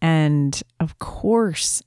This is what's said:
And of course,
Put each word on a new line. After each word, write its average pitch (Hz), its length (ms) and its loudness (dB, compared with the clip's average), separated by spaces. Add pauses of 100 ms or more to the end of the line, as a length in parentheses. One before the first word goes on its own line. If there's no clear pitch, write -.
And 151 580 2 (200)
of 160 180 -4
course, - 880 -2